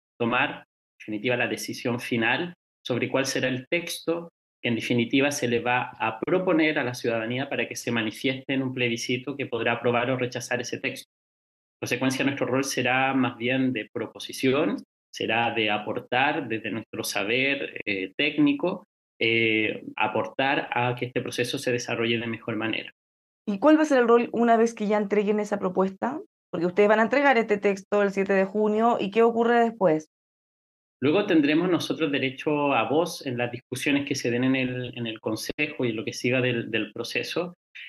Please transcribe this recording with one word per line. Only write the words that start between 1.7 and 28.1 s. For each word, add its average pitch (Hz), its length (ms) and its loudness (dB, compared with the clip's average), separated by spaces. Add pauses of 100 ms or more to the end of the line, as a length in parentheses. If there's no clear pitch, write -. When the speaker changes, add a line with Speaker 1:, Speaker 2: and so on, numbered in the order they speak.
Speaker 1:
final 131 540 -2 (300)
sobre 123 240 -2
cuál 135 180 0
será 131 220 -2
el 127 220 -4
texto 170 600 -4 (320)
que, 123 60 -2
en 117 60 2
definitiva, 123 560 2
se 131 180 -4
le 117 120 2
va 123 380 0
a 113 200 -4
proponer 156 600 2
a 135 60 -2
la 123 100 -4
ciudadanía 120 540 -2
para 120 200 -4
que 117 80 -10
se - 160 -6
manifieste 131 600 -4
en 131 80 0
un 127 120 -4
plebiscito 123 640 -2
que 127 100 -6
podrá 117 260 -2
aprobar 120 380 0
o 131 60 0
rechazar 123 440 -4
ese 117 180 -6
texto. - 300 -8
En - 800 -18
consecuencia, 131 380 0
nuestro 139 220 0
rol 131 180 0
será 131 500 0
más 123 220 0
bien 127 360 0
de 107 200 -6
proposición, 135 840 -2 (340)
será 113 440 0
de 110 160 0
aportar 123 800 -2
desde 110 220 -6
nuestro 107 340 -8
saber, 131 840 -2
eh, 95 320 -4
técnico, 147 640 0 (380)
eh, 113 600 2 (140)
aportar 135 760 0
a 123 220 0
que 127 120 -6
este 127 160 -4
proceso - 360 -4
se 127 140 -2
desarrolle 117 460 -2
de 117 80 -4
mejor 113 300 -6
manera. - 340 -6 (560)
Speaker 2:
¿Y 202 120 -2
cuál 302 200 6
va 311 40 4
a 311 40 2
ser 277 120 4
el 240 100 4
rol 233 240 6
una 233 260 4
vez 233 160 2
que 214 120 -4
ya 208 120 2
entreguen 208 420 2
esa 208 180 -4
propuesta? 190 640 -2 (300)
Porque 175 160 0
ustedes 202 220 4
van 214 120 6
a 226 40 6
entregar 262 340 4
este 220 200 2
texto 202 440 0
el 202 80 2